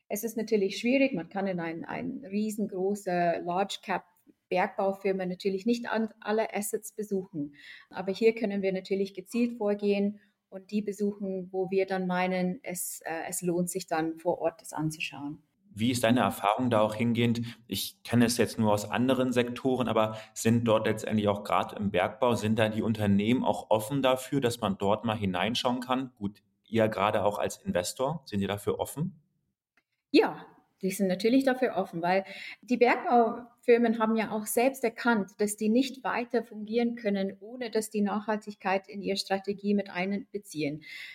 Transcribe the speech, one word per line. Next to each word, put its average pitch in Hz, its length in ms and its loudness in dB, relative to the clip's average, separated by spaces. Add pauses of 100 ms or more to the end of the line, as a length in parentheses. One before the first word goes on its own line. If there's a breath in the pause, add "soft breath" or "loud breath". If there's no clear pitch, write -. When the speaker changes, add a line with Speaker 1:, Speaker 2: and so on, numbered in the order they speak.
Speaker 1:
Es 208 140 -4
ist 226 140 -6
natürlich 208 420 0
schwierig, 269 360 2
man 170 160 -4
kann 196 160 -4
in 180 140 -2
ein, 165 260 -6
ein - 420 -6
riesengroße 196 1120 -2
Large-Cap-Bergbaufirma 190 1800 -2
natürlich 185 400 -4
nicht 240 240 0
an, 220 220 0 (100)
alle 214 340 -2
Assets 208 380 -6
besuchen. 185 640 -6 (340 loud breath)
Aber 190 240 -6
hier 226 220 4
können 202 260 -2
wir 190 140 2
natürlich 196 400 -2
gezielt 233 420 -2
vorgehen 202 640 0 (300 loud breath)
und 190 200 -16
die 208 120 0
besuchen, 202 680 -4
wo 185 200 -2
wir 190 160 2
dann 185 200 -2
meinen, 180 560 0
es, - 440 -8
äh, 165 240 -6
es 175 100 -6
lohnt 175 300 0
sich 185 160 -6
dann 160 320 -2
vor 170 240 -2
Ort, 165 180 -2
das - 140 -16
anzuschauen. 156 680 -6 (320)
Speaker 2:
Wie 113 160 0
ist 120 140 -2
deine 117 160 6
Erfahrung 107 480 2
da 110 140 4
auch 107 120 2
hingehend? 117 460 0 (260 loud breath)
Ich - 360 -8
kenne 120 240 4
es 117 100 0
jetzt 107 220 0
nur 107 160 4
aus 104 160 -2
anderen 127 420 2
Sektoren, 120 560 0
aber 110 300 2 (160 loud breath)
sind 117 340 2
dort 110 180 4
letztendlich 107 420 0
auch 101 160 0
gerade 98 320 0
im 101 140 -2
Bergbau, 113 440 2
sind 107 240 0
da 110 100 4
die 110 140 -2
Unternehmen 107 600 2
auch - 280 0
offen 127 320 0
dafür, 131 400 2
dass 117 180 0
man 98 160 0
dort 101 300 2
mal 107 100 0
hineinschauen 107 640 0
kann? 127 380 -4
Gut, 101 240 -8 (260)
ihr 110 200 4
gerade 101 360 2
auch 101 140 2
als - 180 -2
Investor, 127 720 -2
sind 101 140 -2
ihr 98 80 -2
dafür 104 320 -2
offen? - 380 -6 (920)
Speaker 1:
Ja, 277 340 4 (380)
die 185 80 0
sind 190 180 0
natürlich 226 360 4
dafür 254 320 0
offen, 175 260 -4
weil 185 240 2 (340 loud breath)
die 240 160 -2
Bergbaufirmen 233 1200 4
haben 220 160 2
ja 214 160 -2
auch 214 140 -4
selbst 254 360 0
erkannt, 220 560 0
dass 208 180 0
die 214 120 0
nicht 254 340 2
weiter 226 400 -2
fungieren 226 540 -2
können, 196 420 -2
ohne 240 320 -10
dass 220 180 -2
die 208 120 -2
Nachhaltigkeit 208 880 -2
in 202 120 -12
ihre 190 160 -2
Strategie 202 580 0
mit 196 160 0
einbeziehen. 175 920 -4 (320 loud breath)